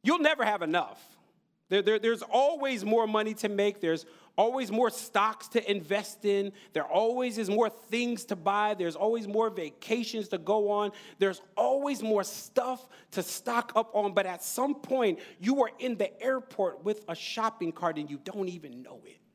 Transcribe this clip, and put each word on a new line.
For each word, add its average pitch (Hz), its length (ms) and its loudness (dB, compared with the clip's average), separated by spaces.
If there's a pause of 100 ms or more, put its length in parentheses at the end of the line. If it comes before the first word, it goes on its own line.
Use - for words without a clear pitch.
You'll 339 180 4
never 294 260 4
have 208 160 0
enough. 165 420 -2 (640)
There, 196 140 2
there, 214 180 2
there's 226 220 0
always 269 640 0
more 226 200 4
money 214 280 0
to 214 160 -4
make. 202 320 0
There's 160 240 -2 (320)
always 233 340 2
more 226 180 4
stocks - 600 -2
to 226 200 0
invest 196 540 -2
in. 196 300 2 (180)
There 147 140 0
always 226 520 0
is 208 120 -2
more 214 200 4
things 240 580 -4
to 196 100 -4
buy. 208 380 2
There's 170 200 -2
always 214 320 0
more 220 220 2
vacations 214 800 -4
to 190 80 -2
go 202 340 2
on. 208 220 0 (240)
There's 196 240 2 (160)
always 269 440 2
more 214 220 2
stuff - 640 -4 (240)
to 190 100 -2
stock 233 540 -2
up 220 180 2
on. 202 200 2
But 196 120 2
at 180 160 -6
some 277 340 -2
point, 247 440 0 (180)
you 254 260 2
are 214 160 0
in 247 180 -4
the 196 260 -2
airport 208 600 -2
with 214 240 -2
a 170 40 -6
shopping 214 600 -4
cart 165 240 -2
and 147 120 -6
you 143 140 -10
don't 196 240 -6
even 151 340 -12
know 127 220 -18
it. - 160 -20 (160)